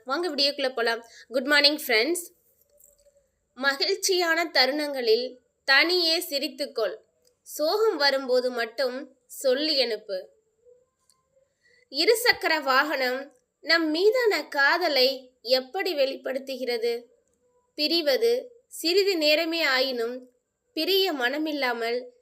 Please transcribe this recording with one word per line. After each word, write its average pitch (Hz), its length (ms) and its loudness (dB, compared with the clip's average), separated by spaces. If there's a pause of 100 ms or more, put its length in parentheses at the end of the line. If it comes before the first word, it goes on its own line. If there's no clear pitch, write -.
வாங்க 320 240 -4
வீடியோக்குள்ள 277 460 -2
போலாம். 233 300 -2 (240)
குட் 247 180 -2
மார்னிங் 294 400 4
ஃப்ரெண்ட்ஸ். 254 380 0 (1300)
மகிழ்ச்சியான 339 880 0
தருணங்களில் 254 920 0 (280)
தனியே 330 540 2
சிரித்துக்கொள். 269 800 -6 (460)
சோகம் 381 540 0
வரும்போது 269 540 0
மட்டும் 247 680 -6 (100)
சொல்லி 277 560 0
அனுப்பு. 208 480 -6 (1600)
இருசக்கர 339 720 0
வாகனம் 269 680 0 (280)
நம் 320 300 0
மீதான 392 580 2
காதலை 277 960 0
எப்படி 262 520 -2
வெளிப்படுத்துகிறது? 254 1120 -4 (640)
பிரிவது 269 800 0 (160)
சிறிது 381 480 0
நேரமே 320 480 2
ஆயினும், 254 680 -2 (420)
பிரிய 381 400 0
மனமில்லாமல் 254 920 -2 (180)